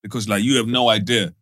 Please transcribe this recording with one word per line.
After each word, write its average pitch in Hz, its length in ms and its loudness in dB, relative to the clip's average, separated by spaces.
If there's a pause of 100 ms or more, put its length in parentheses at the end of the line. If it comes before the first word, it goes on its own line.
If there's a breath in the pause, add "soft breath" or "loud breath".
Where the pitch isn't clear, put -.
Because, 107 240 -6
like, 104 160 0
you 127 140 2
have 113 100 0
no 123 220 2
idea 104 520 0